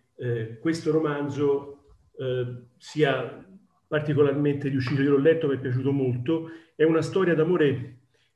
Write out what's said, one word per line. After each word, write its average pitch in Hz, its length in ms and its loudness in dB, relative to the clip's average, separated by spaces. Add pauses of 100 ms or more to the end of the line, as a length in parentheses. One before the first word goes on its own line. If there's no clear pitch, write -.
(160)
eh, 117 420 -6
questo 160 320 -2
romanzo, 143 1040 -2 (220)
eh, 127 460 -6 (120)
sia 131 720 -2 (400)
particolarmente 147 800 2
riuscito. 135 340 -2
Io 143 80 4
l'ho 143 80 6
letto, 160 300 4
mi 135 80 0
è 127 40 -8
piaciuto 131 320 -2
molto, 139 560 -2 (260)
è 151 100 4
una 160 180 4
storia 180 320 2
d'amore 156 640 0 (380)